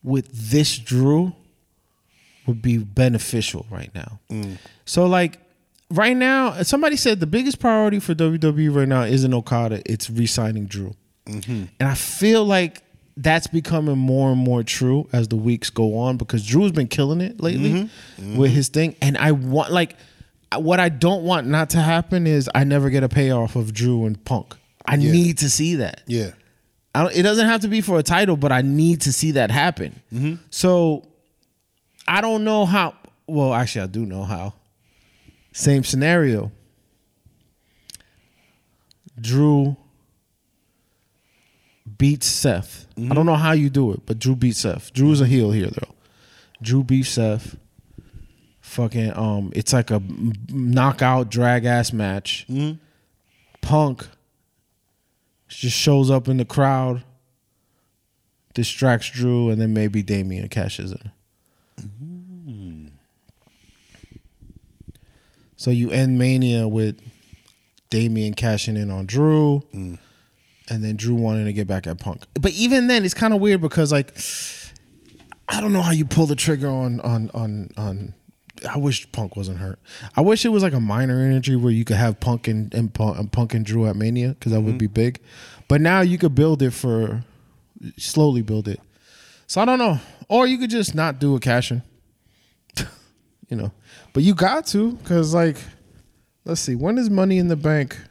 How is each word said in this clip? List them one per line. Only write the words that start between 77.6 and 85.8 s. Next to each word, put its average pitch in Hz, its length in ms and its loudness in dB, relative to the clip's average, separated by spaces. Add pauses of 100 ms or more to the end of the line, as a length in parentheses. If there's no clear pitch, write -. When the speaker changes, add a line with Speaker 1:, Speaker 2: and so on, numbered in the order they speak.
Speaker 1:
on 101 360 -8 (560)
I - 80 -6
wish 143 340 -4
Punk 104 240 -8
wasn't 95 240 -8
hurt. 95 200 -10 (360)
I 139 60 2
wish 214 240 2
it 233 40 2
was, 208 140 2
like, 175 100 0
a 131 60 2
minor 123 400 0 (100)
injury 131 280 2
where 123 140 2
you 113 140 2
could 110 120 0
have 113 220 0
Punk 117 280 -2
and, 110 260 -4
and 110 200 -2
Punk, 107 240 -2
and 104 140 -6
Punk 117 220 -2
and 110 120 0
Drew 110 220 0
at 101 80 0
Mania, 120 440 -2
'cause 117 140 -2
that 110 80 2
would 107 120 0
Speaker 2:
Mm-hmm. 127 40 -4
Speaker 1:
be 113 100 0
big. 113 320 0 (480)
But 143 140 4